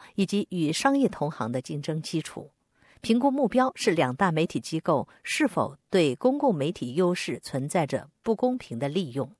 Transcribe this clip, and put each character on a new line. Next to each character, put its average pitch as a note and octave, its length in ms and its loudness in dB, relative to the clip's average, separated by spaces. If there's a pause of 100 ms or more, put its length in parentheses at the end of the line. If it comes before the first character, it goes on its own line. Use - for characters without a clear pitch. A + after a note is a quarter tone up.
(140)
以 G3 100 0
及 G3+ 280 -2
与 D#3+ 200 0
商 C#4 240 2
业 C4+ 120 4
同 D3 200 -4
行 A#2 220 -6
的 B2+ 100 -4
竞 D3 220 -8
争 D#3+ 180 -4
基 D#3 220 -4
础。 - 300 -14 (480)
评 A3+ 180 2
估 C4+ 100 4
目 C4+ 200 2
标 B3+ 260 2
是 - 160 0
两 C#3+ 240 2
大 F#3 160 2
媒 D#3+ 160 2
体 - 140 -4
机 - 180 -4
构 D3+ 300 0 (160)
是 - 240 2
否 C#3 280 -2 (140)
对 D#3 240 4
公 C4 240 2
共 C4+ 160 2
媒 D3 160 0
体 B2 240 -6
优 F3+ 180 4
势 - 300 -4
存 C#3 260 -4
在 E3+ 160 2
着 C3+ 240 -4 (140)
不 A3+ 140 0
公 B3+ 200 0
平 - 220 -10
的 C#3 100 -2
利 D3 260 -4
用。 C3+ 260 -6